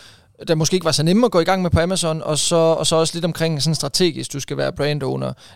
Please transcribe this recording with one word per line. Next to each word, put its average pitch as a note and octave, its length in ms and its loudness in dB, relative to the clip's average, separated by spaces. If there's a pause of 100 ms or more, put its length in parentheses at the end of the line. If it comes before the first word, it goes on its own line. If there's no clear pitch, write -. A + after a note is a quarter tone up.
(480)
der E3 80 2
måske D#3 180 0
ikke F#3 120 0
var D#3+ 60 2
så D3 120 0
nemme G3 220 4
at A3 60 0
gå F3+ 80 4
i E3 40 4
gang F#3 180 0
med F3+ 80 -2
på E3 100 4
Amazon, E3 420 -2
og D3+ 160 -2
så, - 180 0
og E3 320 4
så E3 80 2
også D#3+ 200 2
lidt E3+ 100 -4
omkring E3 380 -2
sådan D#3 120 0
strategisk, D3 580 -2
du C#3+ 60 -8
skal C3+ 180 -8
være C3+ 160 -2
brand C#3+ 300 -2
owner. C3 300 -4 (220)